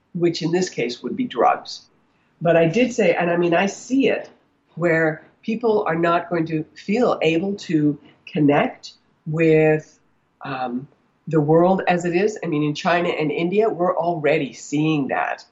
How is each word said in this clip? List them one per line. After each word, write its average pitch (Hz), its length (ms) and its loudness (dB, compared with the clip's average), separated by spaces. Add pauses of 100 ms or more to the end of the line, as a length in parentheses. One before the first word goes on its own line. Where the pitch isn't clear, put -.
(140)
which 170 280 -2
in 156 100 -2
this 185 180 0
case 120 340 -6
would 123 120 -8
be 127 100 -4
drugs. - 600 -2 (560)
But 165 140 2
I 165 120 4
did 233 260 0
say, 185 200 2
and 175 160 -2
I 175 80 0
mean, 175 160 0
I 185 140 2
see 254 420 -2
it, - 200 -4 (460)
where 160 480 0 (200)
people 220 440 0
are 160 80 -2
not 170 340 0
going 165 160 -2
to 156 180 -4 (120)
feel 214 460 0
able 165 340 0
to 151 440 0 (260)
connect - 680 0 (340)
with, 156 720 2 (420)
um, 127 460 -6 (400)
the 156 140 2
world 170 460 4
as 180 180 2
it 170 100 0
is. 208 280 0
I 175 40 -6
mean, 151 160 -2
in 147 100 0
China 175 360 0
and 151 220 -2
India, 185 380 0
we're 175 280 -2
already 156 560 0
seeing 151 560 -2
that, - 420 -4